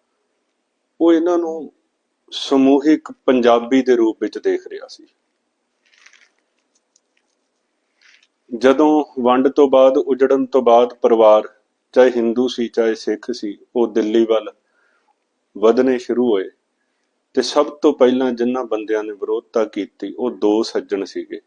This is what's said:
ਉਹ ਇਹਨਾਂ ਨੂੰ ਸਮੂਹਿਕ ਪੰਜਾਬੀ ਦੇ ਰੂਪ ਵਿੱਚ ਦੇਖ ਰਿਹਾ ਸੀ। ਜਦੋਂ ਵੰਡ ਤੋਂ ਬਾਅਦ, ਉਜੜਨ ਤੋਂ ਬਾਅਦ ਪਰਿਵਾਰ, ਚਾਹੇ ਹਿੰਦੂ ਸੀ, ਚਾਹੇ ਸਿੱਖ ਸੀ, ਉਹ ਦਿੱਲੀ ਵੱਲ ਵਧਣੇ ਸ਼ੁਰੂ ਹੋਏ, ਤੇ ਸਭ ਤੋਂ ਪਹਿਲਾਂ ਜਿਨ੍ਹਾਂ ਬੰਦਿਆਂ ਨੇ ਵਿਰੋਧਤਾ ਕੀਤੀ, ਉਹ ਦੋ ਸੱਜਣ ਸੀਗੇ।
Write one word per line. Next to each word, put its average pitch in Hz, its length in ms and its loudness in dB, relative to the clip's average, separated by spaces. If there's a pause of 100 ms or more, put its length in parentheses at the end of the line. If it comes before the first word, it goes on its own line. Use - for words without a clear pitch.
(1000)
ਉਹ 170 120 4
ਇਹਨਾਂ 170 240 0
ਨੂੰ 160 360 -10 (580)
ਸਮੂਹਿਕ 139 800 0 (140)
ਪੰਜਾਬੀ 120 560 2
ਦੇ 127 140 2
ਰੂਪ 113 260 0
ਵਿੱਚ 107 160 -6
ਦੇਖ 92 300 -4
ਰਿਹਾ - 200 -16
ਸੀ। - 180 -20 (3500)
ਜਦੋਂ 147 480 2 (160)
ਵੰਡ 127 260 2
ਤੋਂ 143 200 2
ਬਾਅਦ, 131 300 4
ਉਜੜਨ 135 480 0
ਤੋਂ 131 160 0
ਬਾਅਦ 120 320 2
ਪਰਿਵਾਰ, 110 560 2 (420)
ਚਾਹੇ 127 180 4
ਹਿੰਦੂ 120 380 -2
ਸੀ, 117 200 -6
ਚਾਹੇ 113 280 -2
ਸਿੱਖ 107 360 -8
ਸੀ, 104 260 -10 (180)
ਉਹ 117 120 0
ਦਿੱਲੀ 110 380 0
ਵੱਲ 110 280 -4 (1040)
ਵਧਣੇ 123 400 2
ਸ਼ੁਰੂ 120 340 -2
ਹੋਏ, 95 180 -2 (840)
ਤੇ 131 80 0
ਸਭ 147 240 -2
ਤੋਂ 147 280 -2
ਪਹਿਲਾਂ 127 380 0
ਜਿਨ੍ਹਾਂ 123 340 -4
ਬੰਦਿਆਂ 107 380 -6
ਨੇ 107 80 -12
ਵਿਰੋਧਤਾ 107 540 -6
ਕੀਤੀ, 101 540 -10
ਉਹ 120 120 -6
ਦੋ 104 320 0
ਸੱਜਣ 98 400 -6
ਸੀਗੇ। 85 440 -12